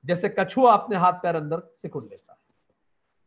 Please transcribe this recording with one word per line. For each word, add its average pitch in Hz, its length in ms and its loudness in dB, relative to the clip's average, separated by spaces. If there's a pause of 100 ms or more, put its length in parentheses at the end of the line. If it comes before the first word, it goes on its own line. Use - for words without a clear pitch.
जैसे 175 260 -2
कछुआ 233 440 4
अपने 208 240 0
हाथ 175 160 4
पैर 175 220 -4
अंदर 156 240 -6
सिकुड़ - 440 -14
लेता - 300 -20
है। - 40 -20 (880)